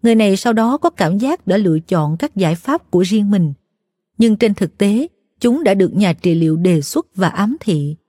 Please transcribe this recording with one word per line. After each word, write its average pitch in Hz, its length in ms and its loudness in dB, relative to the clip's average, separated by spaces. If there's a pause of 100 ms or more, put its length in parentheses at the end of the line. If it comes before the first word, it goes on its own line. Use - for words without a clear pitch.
Người 226 120 2
này 208 220 2
sau 233 160 -2
đó 226 240 0
có 339 140 0
cảm 185 280 -2
giác 269 280 -4
đã 190 100 0
lựa 175 220 2
chọn 160 380 -2
các 294 200 -6
giải 170 180 0
pháp 277 360 -6
của 175 100 2
riêng 202 300 0
mình. 175 220 0 (680)
Nhưng 226 180 4
trên 214 180 0
thực - 240 -6
tế, 214 300 0 (320)
chúng 240 240 0
đã 202 100 2
được 190 200 0
nhà 185 180 2
trị 170 220 0
liệu 160 220 2
đề 170 240 2
xuất - 340 -4
và 185 140 0
ám 214 320 -4
thị 151 360 -4 (120)